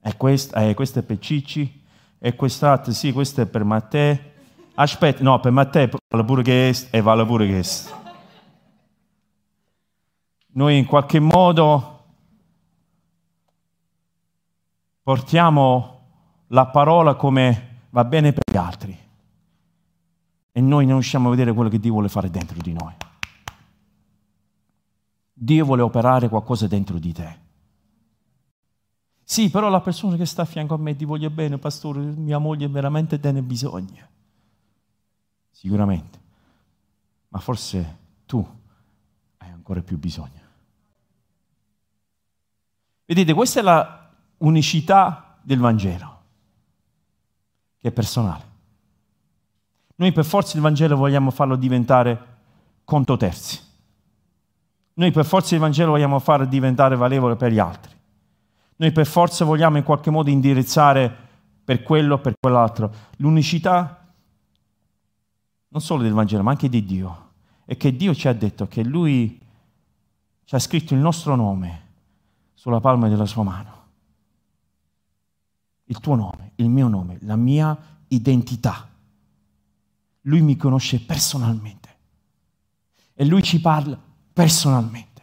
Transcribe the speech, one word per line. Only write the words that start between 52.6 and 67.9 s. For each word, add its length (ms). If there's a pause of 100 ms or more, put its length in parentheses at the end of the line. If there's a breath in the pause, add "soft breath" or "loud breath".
conto 340
terzi. 440 (1300)
Noi 180
per 120
forza 300
il 60
Vangelo 320
vogliamo 260
farlo 280
diventare 500
valevole 400
per 160
gli 80
altri. 380 (840)
Noi 120
per 140
forza 380
vogliamo 320
in 80
qualche 260
modo 200
indirizzare 840 (480 soft breath)
per 200
quello 320
o 40
per 220
quell'altro. 500 (260 loud breath)
L'unicità 1000 (1500)
non 140
solo 200
del 120
Vangelo, 280
ma 100
anche 180
di 160
Dio, 460 (340)
è 100
che 180